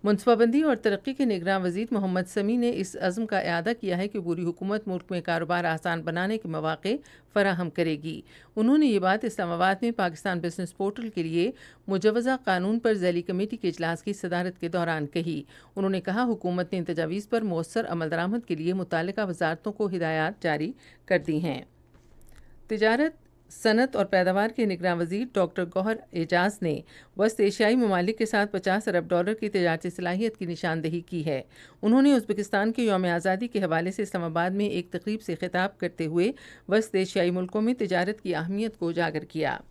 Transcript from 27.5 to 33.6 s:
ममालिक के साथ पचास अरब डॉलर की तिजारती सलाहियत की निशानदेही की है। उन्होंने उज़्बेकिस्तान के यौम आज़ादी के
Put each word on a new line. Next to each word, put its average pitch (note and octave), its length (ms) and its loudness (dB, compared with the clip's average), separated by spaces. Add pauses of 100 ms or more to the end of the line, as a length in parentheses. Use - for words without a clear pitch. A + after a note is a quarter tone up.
ममालिक G3+ 420 2
के A3+ 80 2
साथ G#3 200 2
पचास G3 420 0
अरब E3+ 200 0
डॉलर F3+ 260 2
की G#3+ 140 -4
तिजारती F3 420 0
सलाहियत F#3 460 -4
की F#3 100 -6
निशानदेही E3 540 -2
की E3+ 220 -6
है। D3 220 -2 (380)
उन्होंने C4+ 320 6
उज़्बेकिस्तान G#3+ 580 0
के A#3+ 120 0
यौम F#3+ 220 2
आज़ादी F#3 420 0
के G#3+ 120 -2